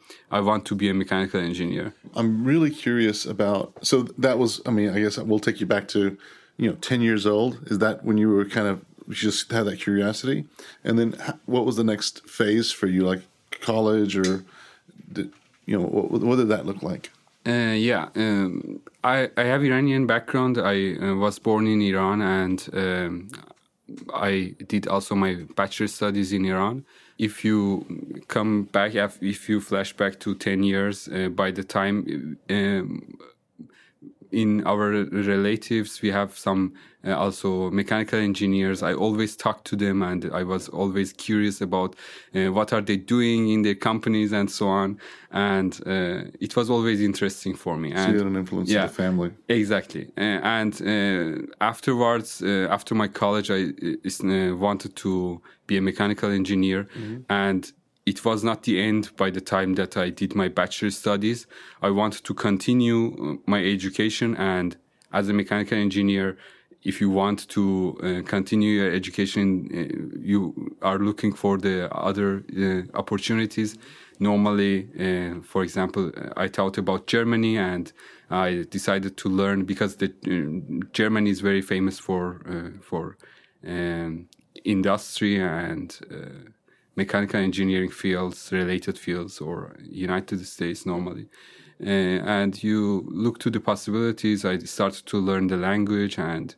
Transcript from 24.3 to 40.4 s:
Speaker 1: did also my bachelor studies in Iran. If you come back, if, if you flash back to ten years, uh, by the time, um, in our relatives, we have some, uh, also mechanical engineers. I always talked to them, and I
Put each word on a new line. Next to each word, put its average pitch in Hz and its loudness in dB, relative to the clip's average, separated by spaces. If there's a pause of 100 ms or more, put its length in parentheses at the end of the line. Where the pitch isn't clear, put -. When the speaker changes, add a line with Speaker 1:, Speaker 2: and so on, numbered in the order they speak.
Speaker 1:
did 101 0
also 98 -2
my 92 0 (100)
bachelor 101 -2
studies 101 -2
in 95 0
Iran. 98 0 (340)
If 110 -2
you 101 0
come 107 2
back, 104 2
if, 101 0
if 101 -4
you 104 2
flash 98 -2
back 98 0
to 98 -4
ten 98 0
years, 98 0
uh, 92 -2
by 95 0
the 95 -6
time, 95 -2 (120)
um, 98 -2 (1120)
in 107 4
our 104 2
relatives, 104 0
we 104 2
have 101 -2
some, 95 0 (320)
uh, 95 0
also 92 0
mechanical 107 0
engineers. 95 2
I 85 0
always 107 0
talked - -2
to 107 -4
them, 98 2
and 90 -2
I 90 -2